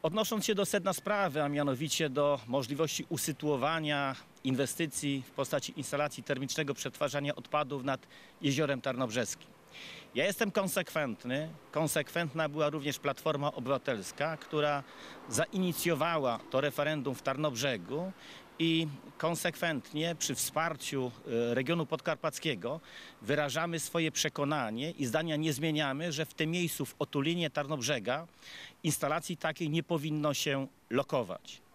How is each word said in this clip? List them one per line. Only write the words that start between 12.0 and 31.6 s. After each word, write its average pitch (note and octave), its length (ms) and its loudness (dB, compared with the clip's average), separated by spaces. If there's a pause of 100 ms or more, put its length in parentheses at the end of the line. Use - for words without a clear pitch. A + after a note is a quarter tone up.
była D3 200 2
również C#3+ 300 -2
Platforma C#3+ 540 0
Obywatelska, C3+ 840 -2
która D3 460 0 (460)
zainicjowała D#3 1080 2 (100)
to C3 120 4
referendum C#3+ 540 0
w - 60 -12
Tarnobrzegu C3+ 880 0 (480)
i E3 280 4 (300)
konsekwentnie E3 1000 -2
przy C#3 200 -2
wsparciu, C#3+ 760 -2 (400)
e, - 20 2
regionu D3+ 320 2
podkarpackiego D3+ 960 -2 (420)
wyrażamy D3 580 0
swoje D#3+ 320 0
przekonanie C#3+ 800 0
i C3 140 -2
zdania D#3 300 2
nie D#3 180 2
zmieniamy, D3+ 580 0
że D3 140 -2
w - 80 -16
tym D#3+ 180 0
miejscu, E3+ 340 0
w - 140 -12
otulinie D3+ 500 0
Tarnobrzega, C#3 760 -2 (560)
instalacji D#3 540 0
takiej D#3+ 320 -2
nie D#3+ 140 2
powinno D3+ 500 0
się C#3 340 0 (220)
lokować. A#2+ 720 -2 (140)